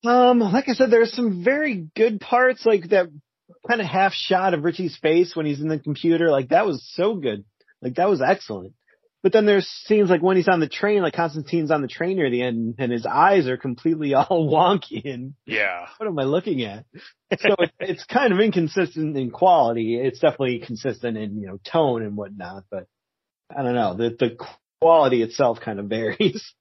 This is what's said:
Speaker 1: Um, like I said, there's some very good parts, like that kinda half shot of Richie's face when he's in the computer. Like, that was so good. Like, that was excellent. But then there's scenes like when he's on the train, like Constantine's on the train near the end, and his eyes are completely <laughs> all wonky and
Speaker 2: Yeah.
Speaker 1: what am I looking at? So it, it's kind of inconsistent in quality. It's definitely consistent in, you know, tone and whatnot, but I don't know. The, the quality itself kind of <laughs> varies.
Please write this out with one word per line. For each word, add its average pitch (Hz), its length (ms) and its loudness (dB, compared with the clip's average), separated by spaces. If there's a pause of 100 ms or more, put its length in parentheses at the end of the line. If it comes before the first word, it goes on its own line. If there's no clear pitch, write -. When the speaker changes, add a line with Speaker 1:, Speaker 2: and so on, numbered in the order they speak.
Speaker 1:
Um, 247 340 6
like 226 300 0
I 247 60 0
said, 247 180 2
there's 226 200 4
some 202 300 -2
very 247 540 -2
good 214 240 0
parts, 254 440 0
like 196 260 2
that 185 180 2 (600)
kinda 226 160 0
half 185 280 0
shot 185 420 0
of 147 80 -4
Richie's 170 340 -4
face 170 380 2
when 160 120 -4
he's 143 140 -4
in 151 80 -4
the 156 120 -4
computer. 165 500 0
Like, 135 200 0
that 185 160 2
was 151 280 -6
so 208 220 0
good. 110 280 -6 (380)
Like, 127 140 -8
that 180 120 0
was 165 140 0
excellent. 107 520 -2 (480)
But 190 100 2
then 214 140 4
there's 202 200 2 (200)
scenes 208 220 4
like 170 140 4
when 190 140 4
he's 175 100 2
on 185 140 4
the 151 80 0
train, 202 340 0
like 156 120 -2
Constantine's 160 580 -2
on 151 100 0
the 123 60 -6
train 185 280 -4
near 147 140 0
the 120 120 -2
end, 117 360 -4
and 123 140 -2
his 117 140 -4
eyes 170 420 4
are 127 80 -4
completely 143 580 -2
<laughs> - 0 -
all 156 340 2
wonky 180 640 0
and 127 220 -12 (120)
Speaker 2:
Yeah. 95 400 -4 (100)
Speaker 1:
what 220 100 -10
am 185 100 -6
I 139 80 -2
looking 151 380 -2
at? 104 220 -10 (560)
So 196 180 2
it, 170 220 0
it's 190 240 -8
kind 247 280 0
of 180 60 2
inconsistent 165 800 0
in 127 160 -4
quality. 117 640 2
It's 127 220 -4
definitely 127 400 0
consistent 117 560 -8
in, 107 240 -8
you 98 80 -12
know, 92 160 -14
tone 135 380 0
and 104 140 -8
whatnot, 98 540 -12
but 92 160 -10 (640)
I - 140 -6
don't 123 100 -2
know. 110 220 0
The, 117 140 -2
the 117 260 -2 (440)
quality 147 420 4
itself 117 380 0
kind 104 200 -8
of 104 60 -10
<laughs> - 20 -12
varies. 113 720 -4